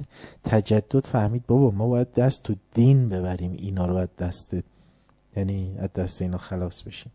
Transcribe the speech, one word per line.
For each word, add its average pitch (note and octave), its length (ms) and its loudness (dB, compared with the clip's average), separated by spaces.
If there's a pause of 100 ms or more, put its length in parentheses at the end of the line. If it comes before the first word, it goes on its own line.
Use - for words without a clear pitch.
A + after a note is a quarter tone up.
(440)
تجدد G#2+ 640 2
فهمید: A2+ 420 0
«بابا B2+ 240 6
ما G#2 160 0
باید B2 260 0
دست B2+ 300 2
تو G#2+ 120 -2 (180)
دین B2+ 360 6
ببریم، F2+ 420 -4
اینا F#2+ 340 -4
رو F2+ 100 0
از F2+ 140 -2 (100)
دست، F2+ 360 -6 (800)
یعنی F#2+ 440 -4
از F#2+ 140 -6
دست F#2 280 -4
اینا F2+ 160 -4
خلاص F2+ 440 -8
بشیم.» - 340 -16